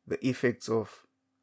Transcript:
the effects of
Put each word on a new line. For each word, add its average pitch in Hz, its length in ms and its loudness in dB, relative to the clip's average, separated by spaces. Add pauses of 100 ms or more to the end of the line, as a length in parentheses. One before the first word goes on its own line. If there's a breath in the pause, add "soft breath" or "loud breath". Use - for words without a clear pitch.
the - 200 -4
effects 127 420 0
of 110 380 -2 (360)